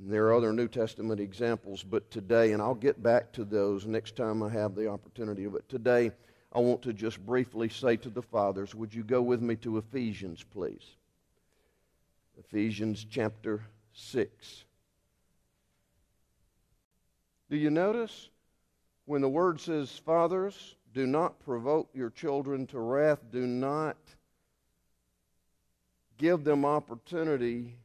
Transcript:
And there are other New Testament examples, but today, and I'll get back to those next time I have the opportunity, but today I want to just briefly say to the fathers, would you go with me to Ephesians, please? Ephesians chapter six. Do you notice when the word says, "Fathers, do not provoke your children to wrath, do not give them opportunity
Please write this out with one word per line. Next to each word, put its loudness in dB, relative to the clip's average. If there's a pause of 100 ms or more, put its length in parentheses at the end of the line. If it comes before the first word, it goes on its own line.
And -12
there 4
are 6
other 4
New 0
Testament -4
examples, -4
but -4
today, 4
and 0
I'll 0
get 0
back 4
to -8
those 0
next -4
time -2
I -2
have -2
the -2
opportunity, -8
but -6
today 4 (400)
I 0
want 2
to -4
just -6
briefly 0
say 2
to -12
the -8
fathers, -2
would -10
you -8
go 2
with 2
me 0
to -4
Ephesians, -6
please? -8 (1400)
Ephesians -2
chapter -4 (300)
six. -6 (2750)
Do 0
you 2
notice 0 (760)
when -2
the 4
word 2
says, -4
"Fathers, 0 (180)
do 0
not 0
provoke -2
your -6
children -4
to -10
wrath, 2 (120)
do -2
not -2 (2250)
give 4
them 4
opportunity -2